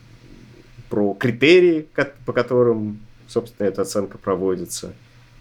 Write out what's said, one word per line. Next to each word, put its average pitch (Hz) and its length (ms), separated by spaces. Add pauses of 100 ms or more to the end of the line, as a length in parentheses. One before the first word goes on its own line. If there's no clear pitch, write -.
(880)
про 101 260
критерии, 156 800
ко-, 139 200 (120)
по 123 80
которым, 117 680 (280)
собственно, 110 400
эта 95 140
оценка 95 360
проводится, 92 760 (480)